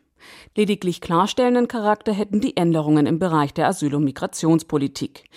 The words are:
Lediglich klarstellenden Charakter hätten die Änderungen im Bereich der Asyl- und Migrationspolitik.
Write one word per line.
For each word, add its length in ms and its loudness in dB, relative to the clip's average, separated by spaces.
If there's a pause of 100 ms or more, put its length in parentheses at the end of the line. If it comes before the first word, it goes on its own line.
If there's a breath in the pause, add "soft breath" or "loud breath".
(560 loud breath)
Lediglich 440 -2
klarstellenden 680 0
Charakter 440 -2
hätten 280 -2
die 160 -4
Änderungen 500 2
im 140 0
Bereich 340 0
der 140 2
Asyl- 260 -2
und 80 0
Migrationspolitik. 1200 -2 (140 loud breath)